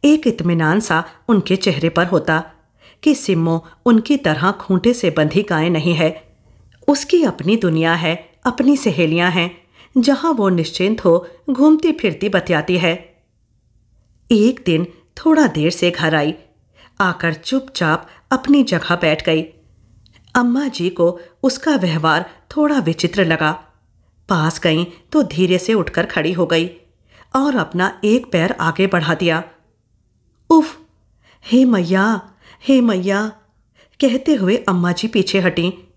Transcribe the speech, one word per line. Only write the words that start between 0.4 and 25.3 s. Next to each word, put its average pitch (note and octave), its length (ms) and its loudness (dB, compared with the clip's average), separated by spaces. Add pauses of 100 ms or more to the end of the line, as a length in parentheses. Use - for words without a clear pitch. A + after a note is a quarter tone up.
सा F3 240 -2 (240)
उनके G3 280 2
चेहरे E3 320 -2
पर E3 180 0
होता। E3 440 -2 (520)
कि D4 120 2
सिम्मो E3 520 -2 (200)
उनकी A#3 300 4
तरह F3+ 340 0
खूंटे G3 440 0
से F#3+ 160 -2
बंधी D#3 320 0
गाय E3 260 -2
नहीं E3+ 260 0
है। - 440 -4 (500)
उसकी D4 340 2
अपनी G#3 340 0
दुनिया E3 380 0
है, E3 340 -4 (160)
अपनी B3+ 320 2
सहेलियां E3+ 560 0
हैं, F3 300 -4 (360)
जहां C#4 360 2
वो G3+ 140 0
निश्चिंत F#3 560 -2
हो F3 240 2 (220)
घूमती D4+ 420 4
फिरती G3+ 360 -4
बतियाती F3+ 500 0
है। E3+ 340 -4 (1160)
एक A#3 360 2
दिन E3+ 200 0 (300)
थोड़ा D#4 300 4
देर D#3+ 240 0
से F3 200 0
घर E3 240 -2
आई, D3+ 200 0 (680)
आकर F3 320 -2
चुपचाप E3+ 760 -4 (220)
अपनी C4+ 320 2
जगह F3 340 -2
बैठ D#3 300 -2
गई। D#3+ 160 0 (920)
अम्मा B3+ 340 0
जी F3+ 220 -4
को F3 300 0 (220)
उसका C4+ 340 0
व्यवहार E3 540 0 (260)
थोड़ा D4 220 0
विचित्र F3 460 -2
लगा। D#3+ 280 0 (760)
पास E3 320 0
गईं E3+ 260 0 (260)
तो D4+ 100 2
धीरे F3+ 360 0